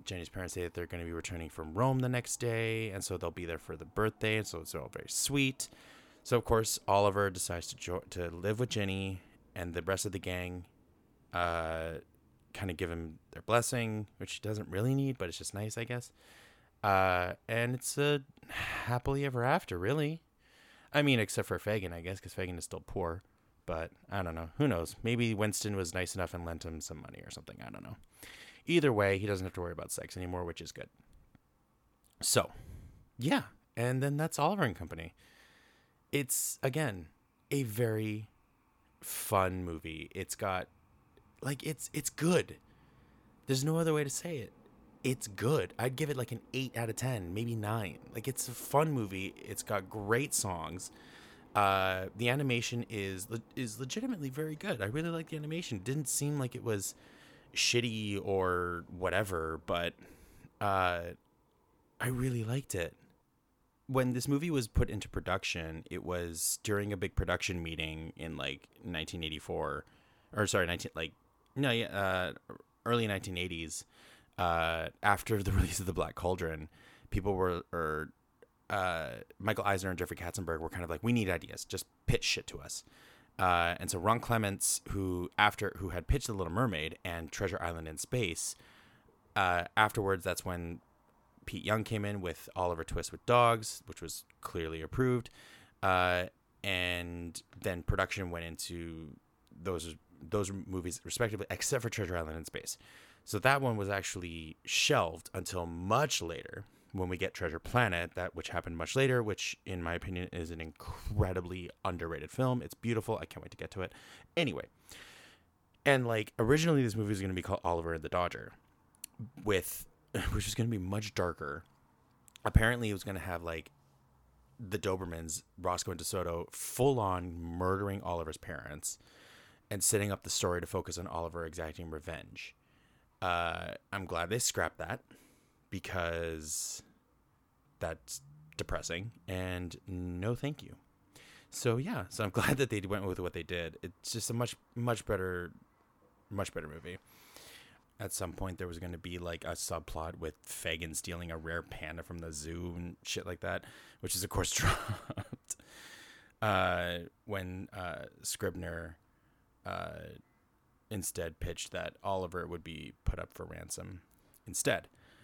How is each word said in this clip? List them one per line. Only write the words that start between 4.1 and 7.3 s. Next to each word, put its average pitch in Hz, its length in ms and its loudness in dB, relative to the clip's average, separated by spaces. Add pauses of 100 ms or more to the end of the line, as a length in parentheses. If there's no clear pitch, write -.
and 107 100 0
so 85 120 -6
it's 80 160 -8
all 69 160 -6
very - 160 -12
sweet. - 640 2 (540)
So, 123 140 4
of 113 60 4
course, 110 440 4
Oliver 101 420 8
decides 87 380 -4